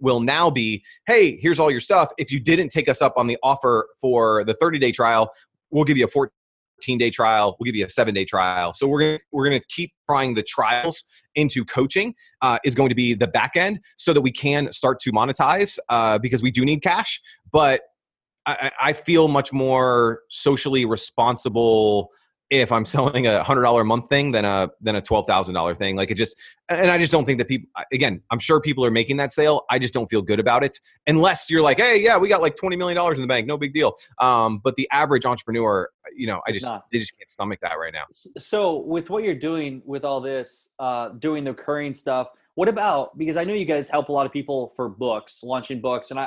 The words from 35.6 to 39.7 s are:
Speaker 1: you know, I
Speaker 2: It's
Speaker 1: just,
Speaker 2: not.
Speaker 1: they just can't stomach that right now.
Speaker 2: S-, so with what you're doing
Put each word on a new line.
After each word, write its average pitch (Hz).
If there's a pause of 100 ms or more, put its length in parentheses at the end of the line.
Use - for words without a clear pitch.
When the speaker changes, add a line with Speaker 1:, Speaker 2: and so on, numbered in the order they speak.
Speaker 1:
you 127
know, 98
I 113
Speaker 2:
It's 101
Speaker 1:
just, 120
Speaker 2:
not. 101
Speaker 1:
they 120
just 107
can't -
stomach 101
that 85
right 80
now. 76
Speaker 2:
S-, - (120)
so 180
with 165
what 214
you're 190
doing 143